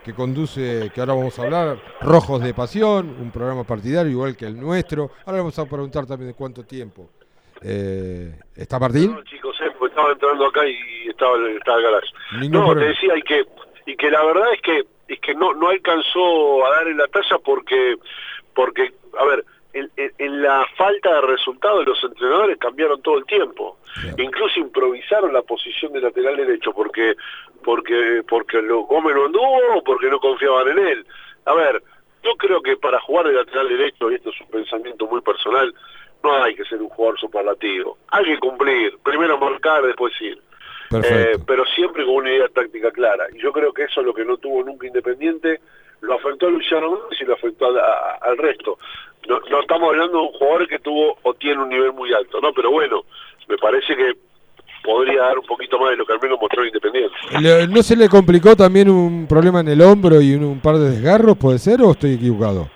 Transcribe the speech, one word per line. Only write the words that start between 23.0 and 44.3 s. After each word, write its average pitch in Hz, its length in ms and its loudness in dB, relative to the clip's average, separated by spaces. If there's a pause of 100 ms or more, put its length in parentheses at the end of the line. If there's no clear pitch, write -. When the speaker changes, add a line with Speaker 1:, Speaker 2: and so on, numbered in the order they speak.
Speaker 2:
todo 151 160 0
el 135 80 -4
tiempo. 131 520 -6 (260)
Speaker 1:
Bien. 131 240 -8
Speaker 2:
Incluso - 320 -4
improvisaron 135 720 -2
la 123 80 2
posición 120 520 -10
de 135 80 -6
lateral 127 340 -2
derecho 120 380 -2
porque, 107 420 -2 (480)
porque, 117 640 -2
porque 117 340 -2
lo, 110 200 0
Gómez 151 340 0
no 139 100 2
anduvo 240 520 2
o 165 60 -4
porque 196 260 0
no 139 100 -2
confiaban 131 480 0
en 160 120 2
él. 143 280 -2 (380)
A 139 100 2
ver, 143 260 2 (420)
yo 453 120 -2
creo 185 260 0
que 135 160 -2
para 127 220 -2
jugar 160 280 0
de 143 60 2
lateral 127 360 -2
derecho, 123 420 -2
y 123 40 -2
esto 120 140 -10
es - 120 -14
un - 60 -20
pensamiento 110 600 -8
muy 120 140 -4
personal, 123 520 -2 (500)
no 139 200 2
hay 110 120 -2
que 98 100 -10
ser 113 140 -10
un 107 100 -8
jugador 113 300 -2
superlativo. 101 760 -6 (120)
Hay 202 160 0
que 156 120 -2
cumplir, 127 600 -2
primero 156 400 -2
marcar, 139 440 0
después 123 380 -2
ir. 104 180 -12 (500)
Speaker 1:
Perfecto. 117 420 2
Speaker 2:
Eh, 101 160 -2
pero 131 180 2
siempre 170 400 -4
con 131 120 0
una 131 140 -2
idea 131 160 2
táctica 113 440 -4
clara. 107 420 0
Y - 80 -20
yo 135 100 -2
creo 143 220 0
que 143 120 -6
eso 143 160 -6
es 127 40 -2
lo 120 80 -2
que 110 100 -6
no 123 140 -4